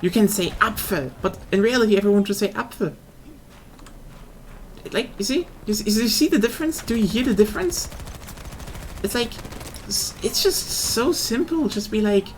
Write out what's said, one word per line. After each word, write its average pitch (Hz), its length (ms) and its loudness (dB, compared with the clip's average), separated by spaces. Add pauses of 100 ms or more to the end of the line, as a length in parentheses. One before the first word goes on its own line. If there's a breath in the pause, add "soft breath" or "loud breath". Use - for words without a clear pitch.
You 180 80 2
can 208 180 6
say 185 220 2 (120)
Apfel, 190 500 -2 (100)
but 185 160 -2 (140)
in 196 100 4
reality 226 360 6
everyone 202 260 6
just 202 160 0
say 202 100 2
Apfel. 196 460 -4 (2000)
Like, 247 260 -2
you 202 80 -2
see? 349 220 0 (180)
You 214 80 0
s-, 208 120 -2
you 214 220 2
see 302 200 4
the 320 120 4
difference? 302 420 0
Do - 140 -2
you 220 120 2
hear 220 160 0
the 254 100 2
difference? 214 560 2 (1120)
It's 202 120 -2
like, 240 180 0 (540)
s-, - 260 -4 (100)
it's - 200 0
just - 240 2 (260)
so 247 180 2
simple. 311 560 0
Just 208 240 -4
be 214 100 2
like 202 260 4 (100)